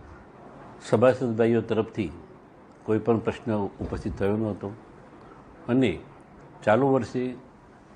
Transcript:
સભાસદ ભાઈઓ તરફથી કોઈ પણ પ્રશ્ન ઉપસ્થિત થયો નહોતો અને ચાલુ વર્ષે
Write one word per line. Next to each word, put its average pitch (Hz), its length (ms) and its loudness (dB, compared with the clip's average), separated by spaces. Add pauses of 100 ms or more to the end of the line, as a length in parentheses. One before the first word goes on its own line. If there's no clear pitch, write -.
(880)
સભાસદ 120 480 4
ભાઈઓ 113 240 4
તરફથી 107 500 -2 (760)
કોઈ 110 140 2
પણ 113 180 2
પ્રશ્ન 107 380 -2
ઉપસ્થિત 101 640 -6
થયો 101 200 0
નહોતો 101 340 -4 (960)
અને 120 320 2 (640)
ચાલુ 117 240 4
વર્ષે 127 480 0 (600)